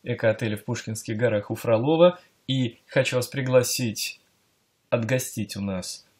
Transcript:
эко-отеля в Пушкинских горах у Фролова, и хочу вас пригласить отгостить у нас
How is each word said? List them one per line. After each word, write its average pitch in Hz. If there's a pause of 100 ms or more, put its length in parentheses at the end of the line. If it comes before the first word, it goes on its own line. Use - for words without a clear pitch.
эко-отеля 113
в -
Пушкинских 110
горах 107
у 113
Фролова, 156 (300)
и 131
хочу 127
вас 117
пригласить 127 (680)
отгостить 117
у 101
нас 95 (140)